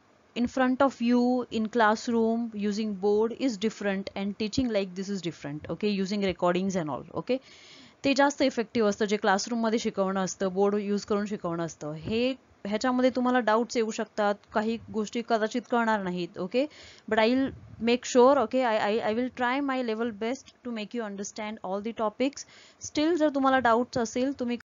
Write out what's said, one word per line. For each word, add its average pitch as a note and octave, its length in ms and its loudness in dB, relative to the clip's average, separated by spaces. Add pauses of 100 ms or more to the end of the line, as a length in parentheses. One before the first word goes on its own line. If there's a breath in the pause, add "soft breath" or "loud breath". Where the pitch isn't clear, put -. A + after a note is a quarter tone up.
(360)
in A#3+ 100 0
front B3+ 380 2
of C4 180 2
you B3 480 2
in A3 180 -2
classroom A3+ 840 2
using G#3 400 -2
board G#3 460 2
is B3 180 0
different G3 560 -2
and G3 240 -4
teaching A#3 320 0
like G3 240 0
this F#3+ 160 -8
is G3+ 100 -4
different. D3+ 480 -8
Okay. F3 220 -2
Using G3+ 320 -2
recordings F#3 540 0
and D#3 160 -2
all. C#3+ 140 -8 (100)
Okay. B3 260 -4 (640 loud breath)
ते C#4 100 2
जास्त C#4 280 2
इफेक्टिव्ह A#3 480 2
असतं, G3+ 160 0
जे G#3 120 0
क्लासरूममध्ये A3 640 0
शिकवणं G3 400 -2
असतं, F#3+ 340 -2
बोर्ड G3+ 220 2
यूज G3+ 300 -2
करून G#3 200 0
शिकवणं F3 400 -4
असतं. D#3 260 -8
हे, A3 440 -2 (300)
ह्याच्यामध्ये B3 440 2
तुम्हाला B3 300 2
डाऊट्स A3+ 380 2
येऊ A3+ 140 0
शकतात, G#3 440 -2 (180)
काही A3+ 240 0 (160)
गोष्टी G#3+ 360 -4
कदाचित A3 320 0 (100)
कळणार A3 320 2
नाहीत, F3+ 340 -6
ओके? A#3+ 280 0 (460 loud breath)
But A3 80 4
I A3 80 6
will C4 240 2 (320)
make A#3+ 320 0
sure, C4 220 8
okay, B3+ 260 2
I, A3+ 140 2
I, G#3+ 340 0
I - 20 -2
will G#3 240 -2
try B3 220 0
my C4+ 220 -2 (100)
level A3+ 200 -2
best A3+ 420 -6 (120)
to B3 60 -8
make A3 260 -8
you A3+ 100 -4
understand G#3 560 -10
all F#3+ 180 -4
the A3 200 -6
topics. B3 440 -2 (360 loud breath)
Still, D#4 340 0
जर D4+ 140 4
तुम्हाला C4+ 300 2
डाऊट्स A#3+ 380 2
असेल, B3 420 -2
तुम्ही A#3+ 260 -4